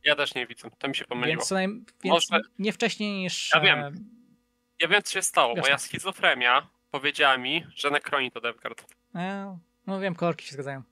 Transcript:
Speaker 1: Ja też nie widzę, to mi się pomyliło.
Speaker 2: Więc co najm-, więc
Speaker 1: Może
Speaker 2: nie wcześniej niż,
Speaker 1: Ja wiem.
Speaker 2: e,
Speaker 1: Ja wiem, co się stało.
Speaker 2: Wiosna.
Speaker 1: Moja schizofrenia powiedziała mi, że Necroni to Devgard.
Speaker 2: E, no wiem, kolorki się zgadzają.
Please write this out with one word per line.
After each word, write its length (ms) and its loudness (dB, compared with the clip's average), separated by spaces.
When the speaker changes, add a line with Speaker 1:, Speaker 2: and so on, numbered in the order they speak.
Speaker 1:
Ja 120 4
też 200 -2
nie 120 -4
widzę, 300 -14
to 100 -6
mi 80 -4
się 100 -6
pomyliło. 320 -2
Speaker 2:
Więc 100 -4
co 80 -2
najm-, 300 -4
więc 100 4
Speaker 1:
Może 100 2
Speaker 2:
nie 140 0
wcześniej 400 -2
niż, 400 -4
Speaker 1:
Ja 80 6
wiem. 180 4
Speaker 2:
e, 120 -8
Speaker 1:
Ja 80 0
wiem, 160 4
co 100 -8
się 80 -2
stało. 340 2
Speaker 2:
Wiosna. 140 -2
Speaker 1:
Moja 80 4
schizofrenia 880 2
powiedziała 460 4
mi, 280 -4
że 160 0
Necroni 400 0
to 100 -12
Devgard. 540 -10
Speaker 2:
E, 420 -8
no 120 -6
wiem, 160 -4
kolorki 320 -2
się 60 -14
zgadzają. 380 -10